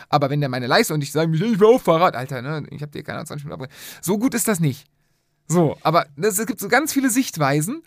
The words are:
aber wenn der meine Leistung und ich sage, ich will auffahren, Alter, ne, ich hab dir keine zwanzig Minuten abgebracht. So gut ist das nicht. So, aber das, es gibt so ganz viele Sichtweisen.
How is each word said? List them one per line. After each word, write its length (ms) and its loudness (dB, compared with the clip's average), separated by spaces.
aber 220 0
wenn 100 -2
der 80 -2
meine 180 -6
Leistung 300 2
und 60 -2
ich 100 -6
sage, 240 0
ich 60 0
will 240 0
auffahren, 500 4
Alter, 260 -8
ne, 280 -8
ich 120 -12
hab 120 -10
dir 100 -10
keine 220 -10
zwanzig 180 -12
Minuten 200 -12
abgebracht. 140 -16
So 160 -2
gut 160 0
ist 140 -2
das 140 2
nicht. 260 -2
So, 320 2
aber 240 2
das, 240 0
es 60 -4
gibt 160 -8
so 80 -6
ganz 240 2
viele 160 2
Sichtweisen. 760 0